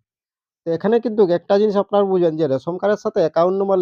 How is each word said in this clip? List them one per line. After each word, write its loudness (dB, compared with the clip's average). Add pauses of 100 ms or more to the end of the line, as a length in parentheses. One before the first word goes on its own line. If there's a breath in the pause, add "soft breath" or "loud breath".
(640)
তো -12 (100)
এখানে 0 (100)
কিন্তু 0 (160)
একটা 0
জিনিস 0
আপনারা 0
বুঝবেন 2
যে 0
রেশন -6
কার্ডের -2
সাথে -4
অ্যাকাউন্ট 0
নম্বর 0